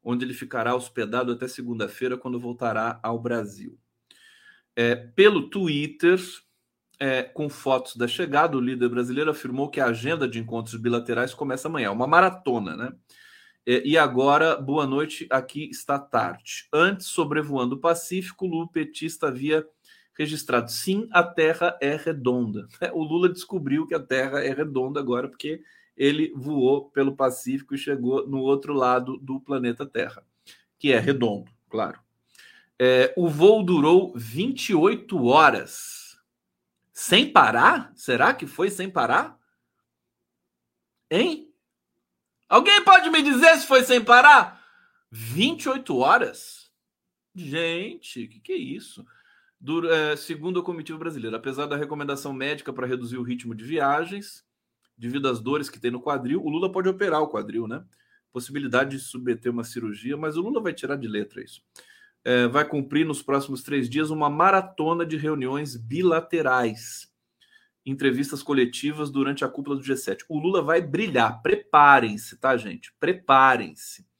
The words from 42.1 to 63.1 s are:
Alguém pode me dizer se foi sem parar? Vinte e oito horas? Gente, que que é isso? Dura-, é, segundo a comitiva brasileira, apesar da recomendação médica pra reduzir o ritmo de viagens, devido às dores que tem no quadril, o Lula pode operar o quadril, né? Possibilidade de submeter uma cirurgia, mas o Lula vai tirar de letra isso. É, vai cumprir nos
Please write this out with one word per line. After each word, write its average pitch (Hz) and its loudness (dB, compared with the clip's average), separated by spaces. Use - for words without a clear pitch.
Alguém 403 6
pode 370 8
me 320 4
dizer 294 8
se - -6
foi 262 6
sem 247 4
parar? 247 8
Vinte 131 -4
e - -2
oito 262 -4
horas? - 0
Gente, 165 -8
que - -20
que - -12
é 262 -4
isso? - -12
Dura-, 165 0
é, 151 0
segundo 170 -6
a 175 -4
comitiva 165 -10
brasileira, 135 -8
apesar 135 -6
da 139 -6
recomendação 143 -6
médica 139 -8
pra 127 -6
reduzir 123 -6
o 123 -6
ritmo 120 -8
de 110 -14
viagens, 160 -4
devido 131 -4
às 117 -2
dores 139 -4
que - -20
tem 123 -2
no 123 -8
quadril, 139 -4
o 156 -4
Lula 170 -2
pode 185 -2
operar 185 0
o 151 0
quadril, 107 -6
né? 131 -10
Possibilidade 135 -2
de 131 -10
submeter 123 -6
uma 117 -6
cirurgia, 113 -10
mas 156 -6
o 175 -4
Lula 226 -4
vai 185 -4
tirar 143 -8
de 123 -8
letra 104 -8
isso. - -20
É, 123 4
vai 143 2
cumprir 147 -2
nos 147 -4